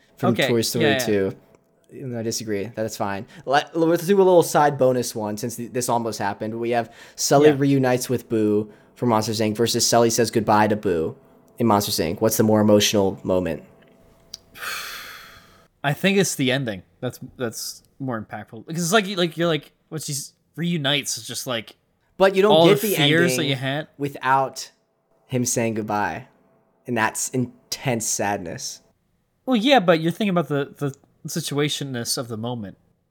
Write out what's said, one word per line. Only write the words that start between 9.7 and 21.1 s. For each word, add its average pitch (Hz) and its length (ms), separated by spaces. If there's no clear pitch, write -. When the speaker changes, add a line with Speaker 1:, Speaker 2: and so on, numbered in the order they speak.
Speaker 1:
Sully 117 220
says 117 220
goodbye 107 380
to 104 80
Boo 87 400
in 120 80
Monsters, 104 320
Inc. 85 240
What's 110 160
the 113 60
more 107 180
emotional 104 640
moment? 92 400
Speaker 2:
I 143 80
think 196 260
it's - 160
the 127 180
ending. 117 300
That's, 123 180
that's - 460
more 123 240
impactful 110 440
because 165 180
it's 165 80
like, 208 240
like, 180 200
you're 170 120
like, 151 240
when 156 120
she 147 140
reunites, 147 600